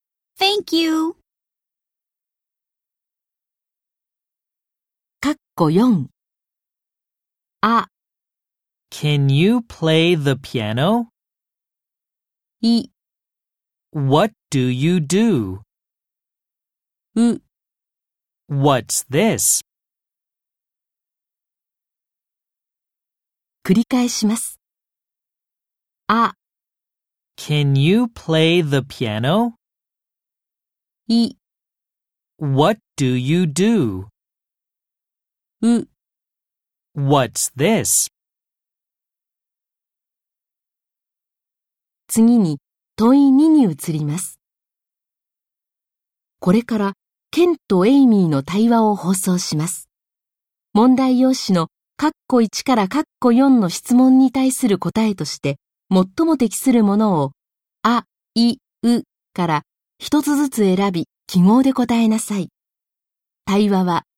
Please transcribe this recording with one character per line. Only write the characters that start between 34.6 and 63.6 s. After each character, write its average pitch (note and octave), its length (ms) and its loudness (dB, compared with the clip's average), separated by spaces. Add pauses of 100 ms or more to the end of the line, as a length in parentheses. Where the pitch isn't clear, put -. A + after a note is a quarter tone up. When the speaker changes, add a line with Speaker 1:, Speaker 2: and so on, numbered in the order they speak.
Speaker 2:
う。 A#3 260 0 (1080)
Speaker 3:
What's C#3 600 -2
this? D#3 560 -2 (4000)
Speaker 2:
次 A#3 300 2
に、 D#3+ 200 0 (380)
問 A#3+ 220 4
い C#4 140 4
二 D4 160 4
に D#4 160 4
移 E3 260 -4
り D#3 140 -4
ま D3 140 -6
す。 - 200 -14 (2000)
こ F3+ 120 0
れ A3+ 100 2
か A#3 140 -6
ら、 G3 160 -2 (420)
ケ F4 120 2
ン E4+ 100 0 (100)
と F#3 180 2
エ A3 60 4
イ C#4 160 4
ミ G3+ 200 4
ー - 20 0
の C#3 160 -2
対 G3+ 240 0
話 A3+ 160 2
を G#3+ 100 0
放 F#3+ 180 -2
送 F#3 260 -2
し - 180 -6
ま D3+ 100 -4
す。 - 220 -12 (840)
問 B3 220 4
題 B3+ 240 0
用 C4 140 2
紙 C4 200 -4
の E3+ 140 0 (300)
カ D4+ 140 -2
ッ - 0 - (180)
コ B3 120 2
一 - 220 -4
か B3+ 140 0
ら G3+ 100 0
カ B3+ 140 -4
ッ - 20 0 (160)
コ B3 140 2
四 C4 260 4
の F#3+ 100 0
質 - 280 -2
問 C4 240 6
に C4 100 4
対 C4 220 -2
す - 160 -2
る G3 100 0
答 G3+ 260 -4
え G#3 120 -2
と E3 80 -8
し - 160 -10
て、 C#3 160 -4 (340)
最 F#3 340 0
も D#4+ 120 0
適 A#3 200 -2
す - 160 0
る A#3 120 4
も G3+ 120 2
の G3+ 280 0
を、 C3+ 80 -6 (500)
あ、 A#3+ 220 -2 (320)
い A#3 220 0 (260)
う A#3 180 0 (300)
か F3 160 -4
ら D3+ 140 -2 (360)
一 D4 240 -2
つ D4 140 -2
ず C#4+ 120 0
つ G3 280 0
選 G3+ 160 -2
び、 E3+ 160 -6 (180)
記 F3 160 0
号 A3+ 220 4
で C4+ 80 2
答 A#3+ 240 -2
え A#3 100 2
な A3 140 0
さ G#3 180 -8
い。 E3+ 120 -8 (920)
対 G3+ 240 2